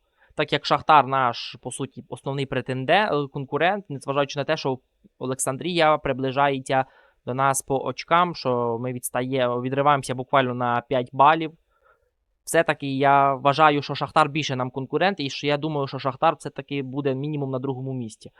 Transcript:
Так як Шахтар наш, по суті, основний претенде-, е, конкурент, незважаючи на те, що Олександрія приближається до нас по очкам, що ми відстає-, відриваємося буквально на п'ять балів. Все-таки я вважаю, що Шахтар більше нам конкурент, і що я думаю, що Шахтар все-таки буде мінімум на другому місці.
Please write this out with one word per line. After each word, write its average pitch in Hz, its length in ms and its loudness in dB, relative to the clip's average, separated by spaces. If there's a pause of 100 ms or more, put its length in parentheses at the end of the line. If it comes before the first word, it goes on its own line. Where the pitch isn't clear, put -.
(360)
Так 151 180 -2
як 143 120 0
Шахтар 143 420 4
наш, 131 540 0
по 123 100 -10
суті, 131 380 -10
основний 139 360 -6
претенде-, 131 680 0
е, 147 160 -2
конкурент, 151 600 -2
незважаючи 139 500 -4
на 139 40 -2
те, 151 140 -2
що 135 220 -4 (400)
Олександрія 147 760 0
приближається 135 880 0 (400)
до 123 80 -6
нас 135 280 0
по 135 220 -2
очкам, 170 520 0
що 120 460 -2
ми 127 120 -6
відстає-, 123 680 -2
відриваємося 139 540 0
буквально 131 380 0
на 120 280 0
п'ять 127 320 -2
балів. 156 380 4 (960)
Все-таки 143 520 0
я 139 360 6
вважаю, 143 480 4
що 139 140 -8
Шахтар 151 340 0
більше 139 260 -4
нам 127 160 -4
конкурент, 151 480 -2
і 139 100 -4
що - 180 -8
я 143 100 2
думаю, 147 300 -2
що 135 120 -8
Шахтар 139 360 0
все-таки - 480 -8
буде 135 320 -2
мінімум 143 360 -4
на 131 80 -4
другому 131 340 -6
місці. 120 460 -10